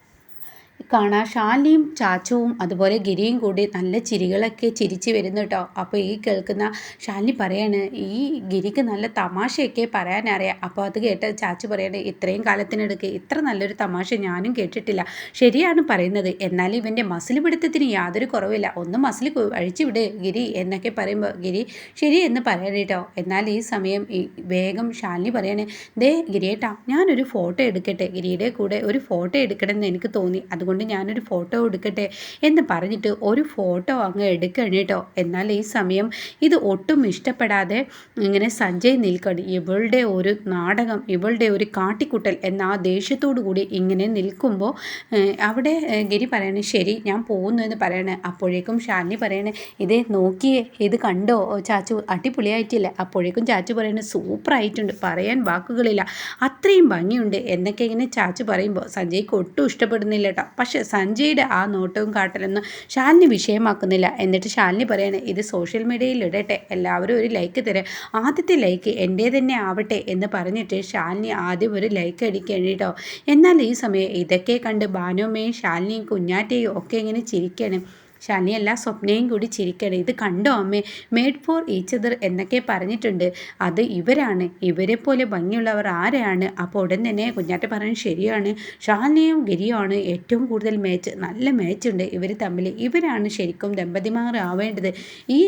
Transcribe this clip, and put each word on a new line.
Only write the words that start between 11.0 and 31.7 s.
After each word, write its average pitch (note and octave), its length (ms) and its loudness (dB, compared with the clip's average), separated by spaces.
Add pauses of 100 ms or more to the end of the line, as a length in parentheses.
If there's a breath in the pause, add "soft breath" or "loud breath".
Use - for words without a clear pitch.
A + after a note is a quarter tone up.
ചാച്ചു F#3 300 -4
പറയാണ്, G3 360 -4
"ഇത്രയും G3 420 -4
കാലത്തിനിടയ്ക്ക് G3+ 680 -2
ഇത്ര C4+ 260 -4
നല്ലൊരു G#3 360 -2
തമാശ F#3+ 440 -2
ഞാനും F#3+ 340 -2
കേട്ടിട്ടില്ല. G3 500 -2 (300 loud breath)
ശരിയാണ് D4+ 540 6
പറയുന്നത്, F#3+ 440 2 (100)
എന്നാൽ F#3 340 0
ഇവൻ്റെ A3 300 -2
മസിൽ F3+ 340 -2
പിടുത്തത്തിന് D#4+ 500 2
യാതൊരു F#3+ 380 0
കുറവില്ല. G3+ 480 0
ഒന്ന് F3 240 -4
മസിൽ C4+ 300 0
കു-, A#3 240 0
അഴിച്ചു F3+ 300 -2
വിട് A3+ 180 0 (160)
ഗിരി" F#3+ 280 -2 (100)
എന്നൊക്കെ F#3+ 380 -4
പറയുമ്പോൾ G3+ 440 -2
ഗിരി F#3 260 -2 (320 loud breath)
ശരി D4+ 260 4
എന്ന് B3 220 2
പറയണം G3 320 0
കേട്ടോ. F#3+ 260 0 (160)
എന്നാൽ F#3+ 300 -2
ഈ G#3 160 0
സമയം G3+ 460 -2
ഈ F#3 120 -2 (260)
വേഗം F#3 460 0
ശാലിനി F#3 400 -4
പറയാണ്, G#3 320 -2 (320 loud breath)
"ദേ C4 160 6 (140)
ഗിരിയേട്ടാ, G3+ 440 -2 (160)
ഞാനൊരു C#4 380 4
ഫോട്ടോ F3+ 380 -2
എടുക്കട്ടെ, F#3 460 -2
ഗിരിയുടെ F3+ 420 -2
കൂടെ G3+ 320 -2
ഒരു A3+ 180 0
ഫോട്ടോ F3+ 360 -4
എടുക്കണമെന്ന് G3+ 500 0
എനിക്ക് F#3 260 -2
തോന്നി, F#3 320 0
അതുകൊണ്ട് F3+ 300 -2 (100)
ഞാനൊരു G#3+ 360 -4
ഫോട്ടോ F3+ 420 -4
എടുക്കട്ടെ" G3+ 400 -2 (400 loud breath)